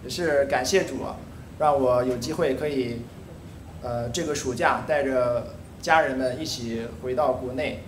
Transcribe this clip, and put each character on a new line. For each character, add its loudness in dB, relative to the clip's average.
也 -10
是 2
感 0
谢 4
主 -6
啊， -8
让 4
我 6
有 0
机 -4
会 2
可 -2
以， -2
呃， -4
这 -2
个 0
暑 -2
假 2
带 4
着 2
家 6
人 2
们 -2
一 -4
起 -4
回 -4
到 2
国 -4
内。 -4